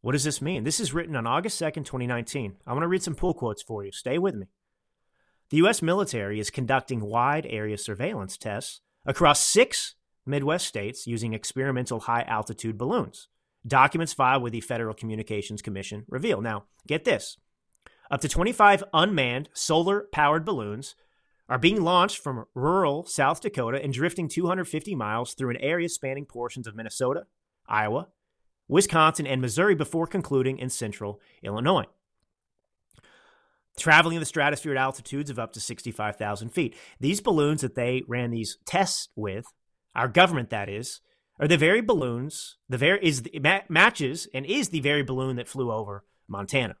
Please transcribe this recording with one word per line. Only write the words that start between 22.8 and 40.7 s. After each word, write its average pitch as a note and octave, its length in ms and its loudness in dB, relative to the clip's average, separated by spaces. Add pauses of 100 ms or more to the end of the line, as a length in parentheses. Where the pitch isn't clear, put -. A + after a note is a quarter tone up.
South D3+ 380 0
Dakota C3+ 400 -2
and C#3 100 -4
drifting E3 360 -2
two F3 180 -2
hundred F3+ 180 0
fifty D#3+ 300 -6
miles A2+ 400 -4
through C3 160 -4
an A#2+ 80 -4
area E3+ 320 -2
spanning C#3 340 -6
portions A#2+ 420 -10
of G#2+ 80 -14
Minnesota, B2 520 -2 (420)
Iowa, G#2+ 400 0 (580)
Wisconsin, D#3 600 4
and C3 160 0
Missouri E3+ 320 4
before E3 320 -2
concluding C3+ 500 0
in B2+ 140 -6
central G#2 500 -8 (220)
Illinois. A#2+ 420 0 (1900)
Traveling E3 400 6
in E3 40 -2
the D#3 60 -4
stratosphere D3 460 0
at C3 60 0
altitudes C3+ 500 -4
of B2 100 -8
up A2+ 140 -8
to A2 80 -14
sixty-five G#2+ 560 -8
thousand G#2 320 -6
feet. C3+ 280 -2 (220)
These F#3 220 0
balloons D3+ 400 2
that B2+ 140 -4
they B2+ 340 -2
ran A#2+ 220 -2
these A2+ 340 -6
tests - 500 -2
with, G#2+ 300 -6 (500)
our A#2+ 140 0
government D#3 400 6
that G2+ 220 -4